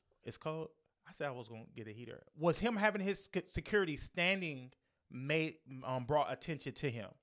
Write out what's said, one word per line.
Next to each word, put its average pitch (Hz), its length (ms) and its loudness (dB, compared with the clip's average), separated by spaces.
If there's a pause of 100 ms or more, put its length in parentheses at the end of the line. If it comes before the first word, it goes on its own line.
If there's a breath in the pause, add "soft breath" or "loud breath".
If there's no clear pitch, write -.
(240)
It's - 120 -8
cold? 160 320 -6 (400)
I - 40 -18
said 147 160 -4
I - 20 -2
was 123 180 -8
gonna 113 160 -12 (100)
get 113 140 -10
a 107 40 -8
heater. 113 300 -12 (160)
Was 160 200 4
him 226 180 2
having 208 240 4
his 196 320 0
sec-, 175 160 -2
security 175 480 2
standing 170 760 0 (400)
made, 156 440 0 (300)
um, 127 200 0
brought 147 280 4
attention 135 420 -4
to 143 160 0
him? 110 180 -4 (140)